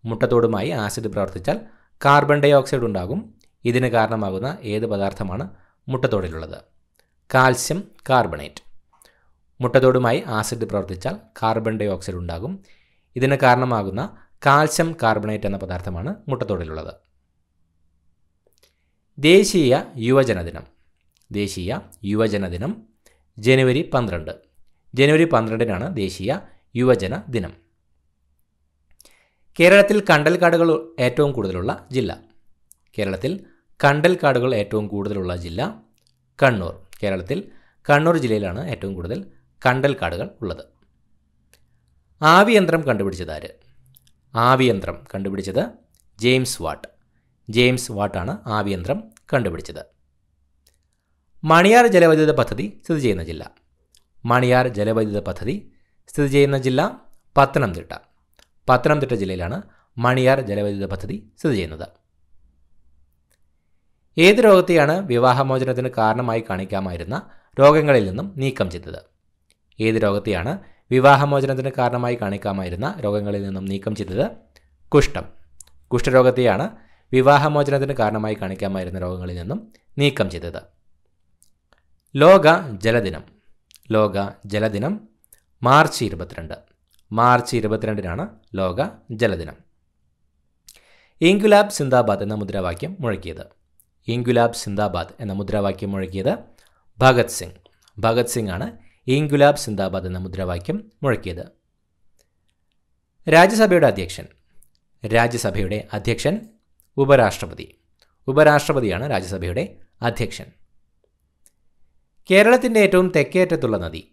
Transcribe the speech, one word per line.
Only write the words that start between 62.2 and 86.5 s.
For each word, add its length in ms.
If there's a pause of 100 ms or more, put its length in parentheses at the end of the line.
ഏത് 280
രോഗത്തെയാണ് 500 (140)
വിവാഹമോചനത്തിന് 800
കാരണമായി 640
കാണിക്കാമായിരുന്ന 640 (400)
രോഗങ്ങളിൽ 500
നിന്നും 300
നീക്കം 340
ചെയ്തത്? 300 (800)
ഏത് 240
രോഗത്തെയാണ് 500 (380)
വിവാഹമോചനത്തിന് 880
കാരണമായി 360
കാണിക്കാമായിരുന്ന 840
രോഗങ്ങളിൽ 440
നിന്നും 200
നീക്കം 320
ചെയ്തത്? 300 (680)
കുഷ്ഠം. 320 (640)
കുഷ്ഠരോഗത്തെയാണ് 760 (460)
വിവാഹമോചനത്തിന് 800
കാരണമായി 420
കാണിക്കാമായിരുന്ന 640
രോഗങ്ങളിൽ 380
നിന്നും 360 (260)
നീക്കം 320
ചെയ്തത്. 300 (1500)
ലോക 320 (300)
ജലദിനം. 480 (680)
ലോക 240 (300)
ജലദിനം 480 (680)
മാർച്ച് 420
ഇരുപത്തിരണ്ട്. 500 (560)